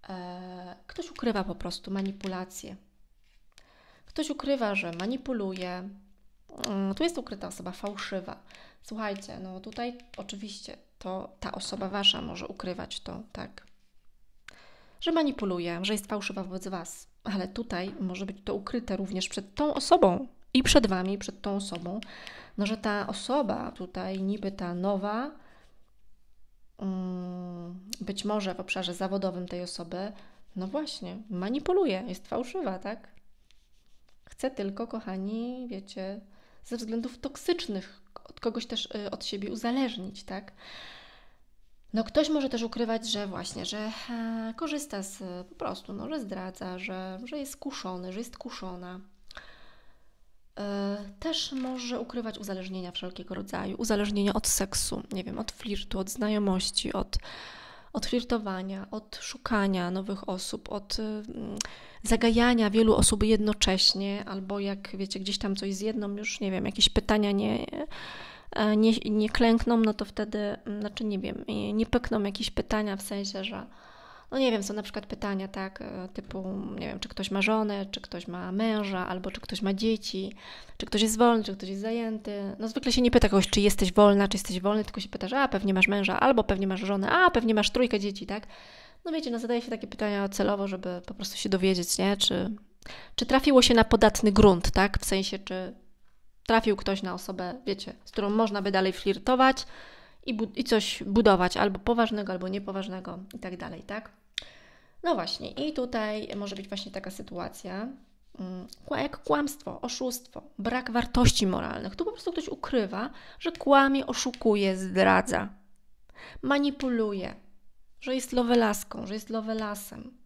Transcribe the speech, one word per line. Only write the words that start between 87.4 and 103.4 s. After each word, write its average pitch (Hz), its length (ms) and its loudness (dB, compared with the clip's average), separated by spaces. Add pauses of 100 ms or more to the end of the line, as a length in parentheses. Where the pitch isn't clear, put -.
masz 214 160 4
trójkę 240 300 4
dzieci, 202 260 -4
tak? 208 200 -8 (580)
No 330 80 -4
wiecie, 311 180 -2
no 233 80 -2
zadaje 240 240 0
się 240 80 -10
takie - 160 -6
pytania 202 420 0
celowo, 196 400 0
żeby 180 380 -6
po 190 80 -10
prostu - 220 -8
się - 120 -2
dowiedzieć, 185 500 4
nie? 196 180 4
Czy, 190 380 0 (600)
czy 233 120 -2
trafiło 262 360 10
się 233 120 8
na 226 100 10
podatny 214 480 8
grunt, 190 380 10
tak? 196 280 4
W - 60 -4
sensie, 190 340 0
czy 185 360 -6 (720)
trafił 226 300 6
ktoś 196 260 0
na 185 120 -4
osobę, 180 400 -6 (120)
wiecie, 196 280 -4 (100)
z - 60 -18
którą 202 200 0
można 202 320 4
by 196 80 2
dalej 190 220 4
flirtować 254 760 4 (600)
i 247 80 -2
bu-, 214 220 -2
i 247 80 -2
coś - 420 2
budować, 196 500 6
albo 196 220 2
poważnego, 220 540 2
albo 185 160 -4
niepoważnego 190 720 -6 (160)
i 226 40 -12
tak 180 180 -10